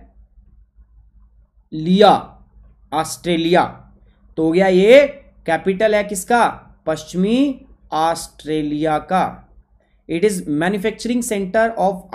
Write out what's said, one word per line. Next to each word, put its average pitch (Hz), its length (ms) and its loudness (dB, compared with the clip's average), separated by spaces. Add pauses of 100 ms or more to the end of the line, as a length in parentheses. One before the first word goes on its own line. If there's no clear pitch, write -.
(1700)
लिया, 180 420 4 (800)
ऑस्ट्रेलिया। 165 720 0 (760)
तो 160 60 0
हो 160 80 0
गया, 190 160 2
ये 214 380 6 (400)
कैपिटल 190 480 -2
है 208 100 0
किसका? 208 420 0 (400)
पश्चिमी 214 800 -2 (280)
ऑस्ट्रेलिया 156 1120 -4
का। 180 200 0 (840)
It 165 160 -4
is 196 180 0 (160)
manufacturing 214 680 -4
center 220 440 -2 (100)
of 185 160 0 (200)